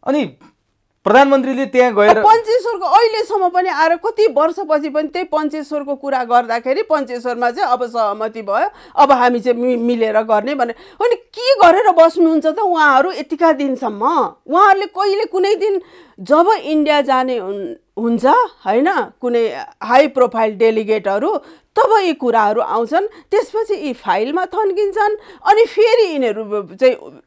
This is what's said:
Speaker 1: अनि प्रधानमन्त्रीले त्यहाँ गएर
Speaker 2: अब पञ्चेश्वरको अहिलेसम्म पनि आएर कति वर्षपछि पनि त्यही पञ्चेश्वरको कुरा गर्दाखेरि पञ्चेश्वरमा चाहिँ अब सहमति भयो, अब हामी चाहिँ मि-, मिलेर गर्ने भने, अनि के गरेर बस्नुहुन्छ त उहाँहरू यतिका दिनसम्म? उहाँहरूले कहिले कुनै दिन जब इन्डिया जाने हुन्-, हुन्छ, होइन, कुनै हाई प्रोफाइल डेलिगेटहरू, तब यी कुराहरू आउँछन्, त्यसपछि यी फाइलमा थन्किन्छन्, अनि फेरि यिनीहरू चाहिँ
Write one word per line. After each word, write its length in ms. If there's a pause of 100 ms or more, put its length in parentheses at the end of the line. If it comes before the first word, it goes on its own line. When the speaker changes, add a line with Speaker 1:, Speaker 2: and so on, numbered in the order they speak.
Speaker 1:
अनि 180 (800)
प्रधानमन्त्रीले 600
त्यहाँ 280
गएर 240
Speaker 2:
अब 60
पञ्चेश्वरको 640
अहिलेसम्म 640
पनि 200
आएर 280
कति 300
वर्षपछि 640
पनि 200
त्यही 160
पञ्चेश्वरको 720
कुरा 300
गर्दाखेरि 580
पञ्चेश्वरमा 680
चाहिँ 200
अब 160
सहमति 560
भयो, 280 (260)
अब 160
हामी 280
चाहिँ 200
मि-, 180
मिलेर 440
गर्ने 320
भने, 180
अनि 440
के 380
गरेर 360
बस्नुहुन्छ 560
त 120
उहाँहरू 540
यतिका 400
दिनसम्म? 520 (420)
उहाँहरूले 400
कहिले 380
कुनै 300
दिन 260 (400)
जब 280 (140)
इन्डिया 380
जाने 380
हुन्-, 640
हुन्छ, 240 (400)
होइन, 260 (280)
कुनै 360 (260)
हाई 240
प्रोफाइल 500
डेलिगेटहरू, 800 (400)
तब 260
यी 120
कुराहरू 460
आउँछन्, 460 (240)
त्यसपछि 440
यी 180
फाइलमा 540
थन्किन्छन्, 720 (300)
अनि 180
फेरि 480
यिनीहरू 500
चाहिँ 340 (300)